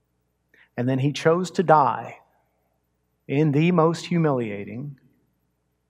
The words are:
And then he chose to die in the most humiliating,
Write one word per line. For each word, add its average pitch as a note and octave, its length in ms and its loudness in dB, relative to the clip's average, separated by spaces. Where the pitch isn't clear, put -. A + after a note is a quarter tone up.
And B2 120 -2
then C3 100 0
he C#3 140 -2
chose E3+ 400 0
to G3 100 -2
die C3 540 2
in D3 240 2
the D#3 180 2
most E3 360 2
humiliating, C3 920 -4